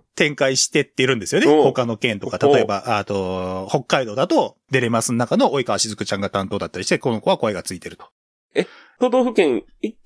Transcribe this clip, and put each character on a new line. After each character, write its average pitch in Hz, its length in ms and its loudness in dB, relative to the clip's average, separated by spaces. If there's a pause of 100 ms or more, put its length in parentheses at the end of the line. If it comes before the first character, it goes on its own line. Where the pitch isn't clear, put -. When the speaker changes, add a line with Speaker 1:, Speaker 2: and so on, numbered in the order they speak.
(140)
Speaker 1:
展 151 220 0
開 135 220 2
し 147 100 0
て 147 140 2
っ - 20 -4
て - 220 0
る 131 100 2
ん - 20 -6
で 101 80 -8
す - 80 -2
よ 185 60 4
ね。 254 80 4
Speaker 2:
お 151 120 8
う。 - 40 6
Speaker 1:
他 127 220 2
の 113 100 -4
県 107 240 -4
と - 80 -10
か、 104 180 -6
Speaker 2:
お 143 60 6
う。 - 20 6
Speaker 1:
例 117 80 4
え - 20 0
ば、 104 340 -2
あ 98 60 -2
と、 92 680 -4
北 139 120 0
海 135 240 0
道 104 80 -10
だ 139 140 0
と、 214 280 0 (140)
デ 127 120 2
レ 117 80 0
マ 113 120 2
ス - 80 -4
の 117 80 0
中 123 180 0
の 233 140 2
及 135 140 -2
川 104 140 -2
し 110 100 -2
ず 101 80 -10
く 104 80 -8
ち - 80 -4
ゃ 98 60 -2
ん - 20 -6
が 98 100 -4
担 98 180 -2
当 101 100 -4
だ 87 80 -4
っ - 40 -14
た - 80 -10
り 95 60 -8
し - 40 -6
て、 - 100 -6
こ 135 120 -4
の 110 100 -4
子 - 80 -4
は 190 100 0
声 107 160 -2
が 87 80 -8
つ - 120 -10
い 87 60 -14
て - 100 -16
る - 60 -18
と。 - 100 -20 (480)
Speaker 2:
え、 175 120 0 (340)
都 254 100 2
道 254 140 2
府 240 100 -2
県 143 300 2 (160)
一 214 260 -6